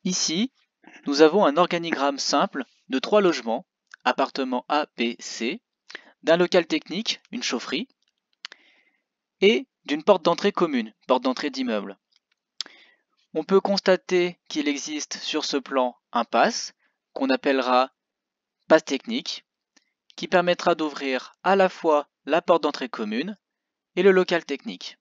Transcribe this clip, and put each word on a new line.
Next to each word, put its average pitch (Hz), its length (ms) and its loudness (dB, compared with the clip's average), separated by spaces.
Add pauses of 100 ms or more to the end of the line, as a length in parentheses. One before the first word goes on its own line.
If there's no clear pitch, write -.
Ici, 185 480 -2 (540)
nous 143 160 2
avons 165 240 6
un 143 100 0
organigramme 160 640 -2
simple - 460 -2 (240)
de 131 100 -2
trois 208 220 2
logements, 131 440 -2 (380)
appartements 127 640 -4
A, 147 200 -2 (100)
B, 117 220 -4
C, 131 420 -8 (640)
d'un 160 120 4
local 175 320 2
technique, 160 540 -6 (100)
une - 100 -10
chaufferie, - 460 -6 (1500)
et 240 260 4 (200)
d'une 151 180 -4
porte 190 200 4
d'entrée 175 280 2
commune, 127 420 -2 (140)
porte 127 160 2
d'entrée 135 280 -2
d'immeuble. 110 460 -6 (1400)
On 156 80 -2
peut 190 180 2
constater 180 840 0
qu'il 147 200 -4
existe 147 520 -6
sur - 260 -6
ce - 100 -4
plan 131 400 -2 (160)
un - 140 -2
pass, - 480 0 (400)
qu'on 135 160 -4
appellera 131 640 0 (720)
passe 156 160 6
technique, - 640 -8 (680)
qui - 120 -10
permettra 175 460 2
d'ouvrir 139 680 -4
à 190 120 4
la 190 140 4
fois 151 400 0 (160)
la 156 160 2
porte 165 220 4
d'entrée 139 260 -4
commune 120 480 -6 (580)
et 175 60 0
le 196 80 8
local 180 360 2
technique. - 560 -10